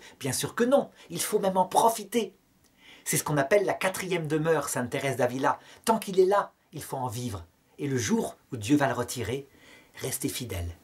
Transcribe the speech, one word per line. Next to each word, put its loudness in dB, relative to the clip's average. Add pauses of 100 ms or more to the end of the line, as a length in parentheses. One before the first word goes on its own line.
(200)
Bien -4
sûr -4
que 2
non, 4 (200)
il -6
faut 0
même 0
en 4
profiter. 2 (720)
C'est -2
ce -2
qu'on 0
appelle 4
la 0
quatrième -2
demeure, 2
Sainte -4
Thérèse -4
d'Avila. 0 (260)
Tant 4
qu'il -4
est 10
là, 2 (220)
il -10
faut -8
en -4
vivre. -8 (320)
Et -4
le 0
jour 0 (140)
où -8
Dieu 2
va 4
le 0
retirer, -6 (480)
restez -4
fidèle. -6